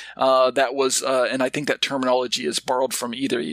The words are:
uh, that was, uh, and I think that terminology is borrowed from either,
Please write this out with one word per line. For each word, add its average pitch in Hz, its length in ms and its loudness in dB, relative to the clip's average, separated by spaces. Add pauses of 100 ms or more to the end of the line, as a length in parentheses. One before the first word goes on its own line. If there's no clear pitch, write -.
(160)
uh, 131 360 4
that 131 240 0
was, 135 260 0
uh, 131 260 2
and 131 140 -2
I 127 60 2
think 143 180 -6
that - 160 -2
terminology 127 640 0
is 113 140 -4
borrowed 131 340 -2
from 120 200 -6
either, 127 280 -2 (100)